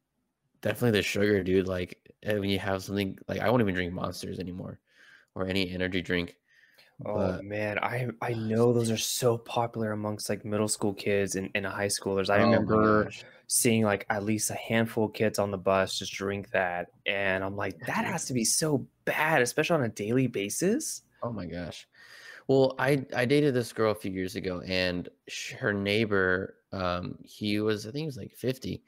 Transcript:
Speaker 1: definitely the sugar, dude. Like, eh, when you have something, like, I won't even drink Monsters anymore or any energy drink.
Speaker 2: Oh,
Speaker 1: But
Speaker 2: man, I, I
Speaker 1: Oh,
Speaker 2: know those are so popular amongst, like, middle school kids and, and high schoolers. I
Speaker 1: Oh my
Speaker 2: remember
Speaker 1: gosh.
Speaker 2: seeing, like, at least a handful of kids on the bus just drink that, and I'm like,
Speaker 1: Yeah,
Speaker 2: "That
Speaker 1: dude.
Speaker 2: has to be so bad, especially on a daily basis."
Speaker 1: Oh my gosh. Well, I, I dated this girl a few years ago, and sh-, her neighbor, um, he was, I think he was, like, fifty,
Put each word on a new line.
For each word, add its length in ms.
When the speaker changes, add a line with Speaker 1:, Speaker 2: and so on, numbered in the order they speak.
Speaker 1:
definitely 380
the 40
sugar, 400
dude. 240
Like, 560
eh, 160
when 120
you 80
have 240
something, 340
like, 120
I 80
won't 120
even 140
drink 180
Monsters 460
anymore 420
or 120
any 240
energy 320
drink. 340
Speaker 2:
Oh, 260
Speaker 1:
But 120
Speaker 2:
man, 360
I, 280
I 120
Speaker 1:
Oh, 0
Speaker 2:
know 400
those 160
are 80
so 400
popular 540
amongst, 380
like, 140
middle 240
school 280
kids 400
and, 180
and 120
high 220
schoolers. 420
I 80
Speaker 1:
Oh 260
my 160
Speaker 2:
remember 320
Speaker 1:
gosh. 140
Speaker 2:
seeing, 360
like, 260
at 140
least 260
a 60
handful 500
of 80
kids 240
on 140
the 80
bus 400
just 140
drink 380
that, 360
and 380
I'm 120
like, 240
Speaker 1:
Yeah, 60
Speaker 2:
"That 200
Speaker 1:
dude. 0
Speaker 2:
has 200
to 80
be 120
so 420
bad, 380
especially 320
on 80
a 60
daily 380
basis." 760
Speaker 1:
Oh 100
my 160
gosh. 400
Well, 320
I, 260
I 100
dated 300
this 180
girl 180
a 40
few 160
years 240
ago, 260
and 480
sh-, 260
her 200
neighbor, 840
um, 500
he 380
was, 260
I 40
think 120
he 40
was, 100
like, 180
fifty, 520